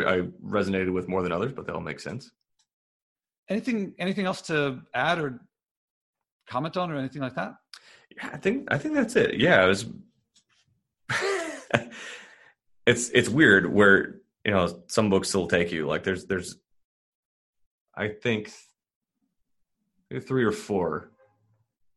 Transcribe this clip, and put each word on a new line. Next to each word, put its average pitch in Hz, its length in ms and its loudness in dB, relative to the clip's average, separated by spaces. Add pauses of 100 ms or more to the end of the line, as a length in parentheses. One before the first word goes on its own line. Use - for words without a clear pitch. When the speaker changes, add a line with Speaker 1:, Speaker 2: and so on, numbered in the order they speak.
Speaker 1:
I 92 160 2 (240)
resonated 98 480 0
with 90 160 -2
more 92 140 0
than 90 100 -2
others, 104 200 -2
but - 140 -12
they 82 60 -8
all 85 80 -6
make 80 200 -8
sense. - 300 -12 (1160)
Speaker 2:
Anything, 214 500 -4
anything 190 280 -2
else 185 160 -4
to 143 380 -2 (140)
add 147 240 2
or 135 220 -6 (1080)
comment 156 280 -6
on 180 140 -2
or 151 60 -6
anything 139 260 -6
like 127 140 -6
that? 196 180 -6 (640)
Speaker 1:
Yeah, - 160 -12
I - 60 -12
think, 233 320 -2
I - 60 2
think 311 180 -4
that's 247 220 0
it. 151 220 2
Yeah, 127 260 6
it 92 40 6
was, 101 180 0 (1200)
<laughs> - 80 -2 (1700)
it's, 120 240 2
it's 120 180 4
weird 101 440 6
where, 98 440 6 (280)
you 107 80 0
know, 92 360 0
some 107 220 2
books 95 180 2
still 92 180 0
take 87 260 0
you. 78 140 -4
Like, 76 180 -2
there's, 92 220 -4
there's, 90 300 -6 (1400)
I 104 140 -4
think 107 420 -2 (1700)
three 131 220 2
or 104 80 4
four 85 580 -2 (880)